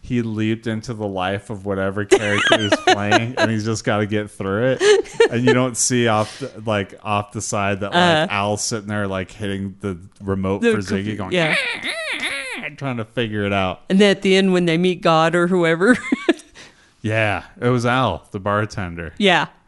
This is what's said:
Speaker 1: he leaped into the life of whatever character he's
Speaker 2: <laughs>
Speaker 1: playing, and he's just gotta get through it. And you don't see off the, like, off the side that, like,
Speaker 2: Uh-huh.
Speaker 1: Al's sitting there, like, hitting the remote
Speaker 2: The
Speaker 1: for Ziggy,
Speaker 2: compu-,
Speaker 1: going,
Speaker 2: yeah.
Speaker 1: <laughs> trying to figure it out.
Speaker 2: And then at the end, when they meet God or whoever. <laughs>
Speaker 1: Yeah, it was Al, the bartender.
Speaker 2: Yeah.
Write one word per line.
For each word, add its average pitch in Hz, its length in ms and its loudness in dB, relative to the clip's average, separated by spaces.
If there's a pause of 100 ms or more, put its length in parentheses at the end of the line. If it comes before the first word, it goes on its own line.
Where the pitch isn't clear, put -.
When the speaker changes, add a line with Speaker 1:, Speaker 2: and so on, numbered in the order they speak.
Speaker 1:
he 120 220 -2
leaped 110 460 -2
into 110 260 -6
the 107 120 -6
life 98 440 -4
of 98 160 -10
whatever 98 380 -2
character 104 520 2
he's - 200 0
Speaker 2:
<laughs> - 100 -4
Speaker 1:
playing, - 500 2
and 330 140 0
he's 110 140 -2
just 110 200 -4
gotta 107 220 0
get 104 240 -4
through 107 500 -2
it. - 20 0 (480)
And 120 140 0
you - 80 6
don't 127 240 2
see 123 300 2
off 107 320 0
the, 127 120 -8 (140)
like, 104 380 -2
off 104 300 -2
the 110 100 -6
side 101 380 -2
that, 101 120 -4
like, - 20 -8
Speaker 2:
Uh-huh. 170 360 4
Speaker 1:
Al's 104 340 0
sitting 107 240 -6
there, 104 200 -2
like, 95 240 -4
hitting 98 480 -6
the 98 180 -6 (240)
remote 95 400 0
Speaker 2:
The 233 100 4
Speaker 1:
for 214 60 0
Ziggy, 196 360 -2
Speaker 2:
compu-, - 40 -8
Speaker 1:
going, - 140 -6
Speaker 2:
yeah. 175 240 0 (540)
Speaker 1:
<laughs> 359 680 -8
trying 131 220 -6
to 110 60 -6
figure 107 400 -4
it 101 80 0
out. 95 280 -2 (100)
Speaker 2:
And 190 100 4
then 202 120 6
at 190 100 -2
the 190 140 4
end, 190 160 4
when 180 140 2
they 165 120 2
meet 180 240 0
God 165 320 4
or 175 140 2
whoever. 180 540 4
<laughs> - 40 -12 (960)
Speaker 1:
Yeah, 107 440 0 (160)
it 120 80 0
was 123 180 2
Al, 120 460 0
the 104 80 -8
bartender. 95 800 -4
Speaker 2:
Yeah. 180 280 4 (200)